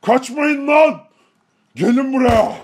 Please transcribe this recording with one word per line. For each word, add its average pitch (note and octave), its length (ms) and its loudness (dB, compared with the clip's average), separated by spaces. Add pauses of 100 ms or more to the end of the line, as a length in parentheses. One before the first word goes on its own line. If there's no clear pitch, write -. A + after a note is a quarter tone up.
Kaçmayın C#4 640 -2
lan! D4+ 340 2 (720)
Gelin A#3+ 380 0
buraya! A#3+ 400 2 (100)